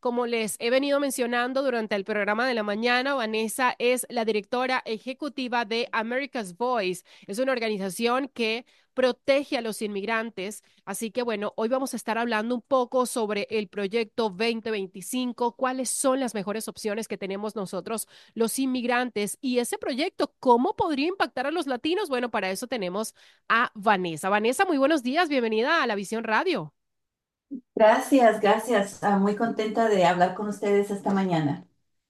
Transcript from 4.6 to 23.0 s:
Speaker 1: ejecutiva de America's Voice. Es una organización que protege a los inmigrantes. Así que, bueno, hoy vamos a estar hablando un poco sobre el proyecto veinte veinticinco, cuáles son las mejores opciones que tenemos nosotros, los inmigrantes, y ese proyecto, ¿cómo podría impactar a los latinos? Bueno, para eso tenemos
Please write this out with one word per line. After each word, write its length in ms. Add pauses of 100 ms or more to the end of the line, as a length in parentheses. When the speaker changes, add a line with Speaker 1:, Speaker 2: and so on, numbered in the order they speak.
Speaker 1:
ejecutiva 800
de 300
America's 640
Voice. 480 (200)
Es 140
una 140
organización 800
que 320 (280)
protege 640
a 40
los 200
inmigrantes. 840 (180)
Así 280
que, 120
bueno, 320
hoy 140
vamos 240
a 20
estar 220
hablando 360
un 80
poco 440
sobre 440
el 200
proyecto 640
veinte 380
veinticinco, 840
cuáles 340
son 300
las 140
mejores 340
opciones 400
que 100
tenemos 380
nosotros, 540 (240)
los 260
inmigrantes, 800
y 200
ese 180
proyecto, 600
¿cómo 360
podría 320
impactar 400
a 40
los 160
latinos? 420
Bueno, 220
para 200
eso 160
tenemos 480 (320)